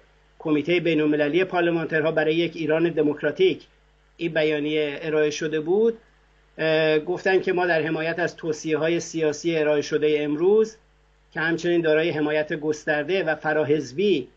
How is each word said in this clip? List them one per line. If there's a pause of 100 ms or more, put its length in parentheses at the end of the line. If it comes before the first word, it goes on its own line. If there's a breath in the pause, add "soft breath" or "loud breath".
(400)
کمیته
بین‌المللی
پارلمانترها
برای
یک
ایران
دموکراتیک (500)
این
بیانیه
ارائه
شده
بود، (600)
اه،
گفتن
که
ما
در
حمایت
از
توصیه‌های
سیاسی
ارائه
شده
امروز (540)
که
همچنین
دارای
حمایت
گسترده
و
فراحزبی